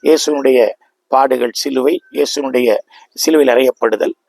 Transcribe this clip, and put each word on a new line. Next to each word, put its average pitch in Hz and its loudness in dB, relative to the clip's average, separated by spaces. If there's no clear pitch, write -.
இயேசுனுடைய 139 2
பாடுகள், 131 0
சிலுவை, 139 -2
இயேசுனுடைய 127 -2
சிலுவையில் 147 2
அறையப்படுதல் 120 0